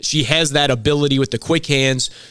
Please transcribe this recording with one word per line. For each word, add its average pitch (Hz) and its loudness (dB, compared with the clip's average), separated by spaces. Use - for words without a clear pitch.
she 151 -2
has 151 0
that 143 2
ability 139 2
with 135 0
the 113 -2
quick 160 -2
hands, 135 0